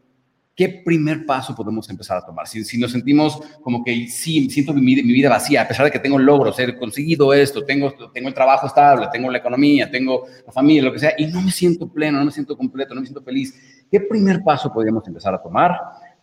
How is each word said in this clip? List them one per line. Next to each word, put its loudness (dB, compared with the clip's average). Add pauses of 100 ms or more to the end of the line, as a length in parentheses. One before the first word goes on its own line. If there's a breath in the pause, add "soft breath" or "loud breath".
(540)
¿qué -2
primer -2
paso -4
podemos -8
empezar -8
a -10
tomar? -14
Si, -12
si -8
nos -2
sentimos 0 (220 loud breath)
como -4
que -4
sí, -2
siento -2
mi, 2
mi 2
vida 4
vacía, 2
a -4
pesar 2
de 0
que -4
tengo 0
logros, 4
he -2
conseguido 0
esto, 2
tengo, -2 (200)
tengo -10
el -8
trabajo 4
estable, 4
tengo -4
la -2
economía, 2
tengo -2 (220 loud breath)
la -20
familia, 4
lo 0
que -10
sea, 2
y -2
no -4
me 0
siento 0
pleno, -2
no 0
me -4
siento -8
completo, -8
no -8
me -10
siento -18
feliz, -10
¿qué 2
primer 0
paso 0
podríamos -2
empezar -6
a -8
tomar? 0 (500 loud breath)